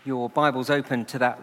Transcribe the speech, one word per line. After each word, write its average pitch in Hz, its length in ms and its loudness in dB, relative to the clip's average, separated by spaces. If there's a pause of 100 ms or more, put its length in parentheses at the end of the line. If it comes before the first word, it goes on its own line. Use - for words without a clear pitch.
your 123 240 -2
Bibles 131 400 2
open 135 340 0
to 127 160 -8
that 123 240 2